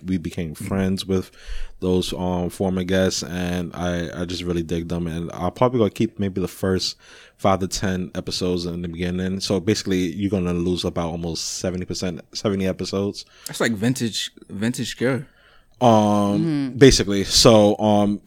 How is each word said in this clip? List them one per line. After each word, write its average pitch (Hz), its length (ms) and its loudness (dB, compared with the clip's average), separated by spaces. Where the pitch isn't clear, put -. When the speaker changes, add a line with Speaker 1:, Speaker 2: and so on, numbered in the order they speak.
Speaker 1:
we 92 140 -2
became 82 380 -8
friends 95 500 -2
with 92 240 -2
those, 92 340 0
um, 90 360 -2
former 92 340 -2
guests, 95 400 2
and 87 520 -4
I, 87 460 -4
I 90 40 -4
just 87 180 -6
really 87 200 -2
dig 85 260 -4
them. 85 160 -4
And 82 260 -6
I'll 90 200 -4
probably 127 280 2
gonna 101 120 4
keep - 260 -2
maybe 98 240 -2
the 87 60 0
first - 500 -2
five 95 220 2
to 92 80 -2
ten 92 480 -4
episodes 90 500 -4
in 87 160 -6
the 87 60 -6
beginning. 90 540 -4
So 98 180 0
basically, 95 400 0
you're 98 180 -2
gonna 90 220 0
lose 87 320 0
about 87 260 -4
almost 85 480 -6
seventy 90 260 -4
percent, 87 360 -6
seventy 98 340 -2
episodes. 95 580 -4
Speaker 2:
That's - 140 -8
like 226 140 0
vintage, 113 580 -2
vintage 110 480 -6
girl. 127 260 -2
Speaker 1:
Um, 127 60 6
Speaker 3:
Mm-hmm. 131 60 -10
Speaker 1:
basically. 101 480 6
So, 107 540 8
um, 104 480 4